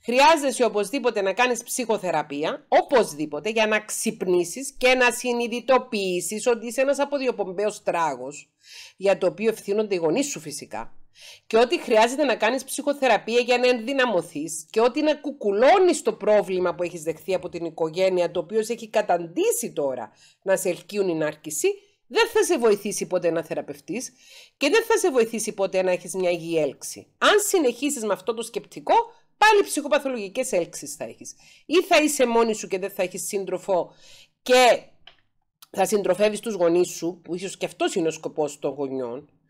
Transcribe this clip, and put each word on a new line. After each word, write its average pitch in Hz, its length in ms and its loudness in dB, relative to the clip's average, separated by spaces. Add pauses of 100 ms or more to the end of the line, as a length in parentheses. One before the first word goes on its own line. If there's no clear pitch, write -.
Χρειάζεσαι 277 580 4
οπωσδήποτε 214 580 0
να 190 100 0
κάνεις 240 300 0
ψυχοθεραπεία, 175 1040 -4
οπωσδήποτε, 156 800 0
για 220 160 0
να 214 140 0
ξυπνήσεις 190 960 -2
και 254 160 4
να 247 160 4
συνειδητοποιήσεις 233 1400 -2
ότι 233 200 0
είσαι 240 140 -4
ένας 277 180 2
αποδιοπομπαίος 214 840 -2
τράγος, 147 680 -4 (460)
για 190 220 2
το 196 80 0
οποίο 190 220 0
ευθύνονται 208 460 -2
οι 175 40 -2
γονείς 170 280 0
σου - 140 -8
φυσικά, 120 560 -12 (500)
και 220 100 -2
ότι 247 240 4
χρειάζεται 240 440 2
να 226 120 2
κάνεις 240 280 0
ψυχοθεραπεία 247 760 0
για 247 180 2
να 247 100 4
ενδυναμωθείς 240 1040 -2
και 220 100 0
ότι 254 220 2
να 302 120 4
κουκουλώνεις 294 880 4
το 214 100 0
πρόβλημα 185 640 2
που 175 80 -4
έχεις 170 200 -6
δεχθεί 160 320 -4
από 175 140 -4
την 170 160 -8
οικογένεια, 170 680 0
το 175 100 -2
οποίο 214 220 -2
σε 226 100 -6
έχει 220 160 -8
καταντήσει 208 840 0
τώρα 127 400 -6 (300)
να 190 140 2
σε 185 120 -4
ελκύουν 190 400 -4
η 170 60 -2
νάρκηση, 156 540 -4 (380)
δεν 453 220 0
θα 427 160 2
σε 330 140 0
βοηθήσει 208 480 0
ποτέ 175 240 0
να 165 120 -4
θεραπευτείς 160 680 -10 (440)
και 277 120 0
δεν 453 160 4
θα 453 140 2
σε 370 120 2
βοηθήσει 226 420 0
ποτέ 190 300 -2
να 185 80 2
έχεις 180 240 -4
μια 185 160 0
υγιή 165 280 -2
έλξη. - 480 -6 (120)
Αν 381 280 4
συνεχίσεις 247 580 -2
με 247 80 -2
αυτό 240 220 -4
το 226 80 -8
σκεπτικό, 196 520 -4 (440)
πάλι 415 240 6
ψυχοπαθολογικές 254 920 -4
έλξεις 165 420 -4
θα 123 100 -10
έχεις. - 300 -16 (320)
Ή 339 160 2
θα 330 200 4
είσαι 269 240 2
μόνη 233 280 2
σου 214 140 -8
και 190 100 -4
δεν 190 120 -6
θα 196 120 -6
έχεις 180 240 -6
σύντροφο 180 680 -4 (480)
και 247 400 6 (880)
θα 196 140 0
συντροφεύεις 202 560 0
τους 220 140 -6
γονείς 175 340 2
σου, 175 360 -8
που 160 100 -8
ίσως 180 220 -10
και 175 100 -6
αυτός - 280 -4
είναι 165 140 0
ο - 20 2
σκοπός 151 480 -6
των 147 120 -4
γονιών, 131 600 -6 (200)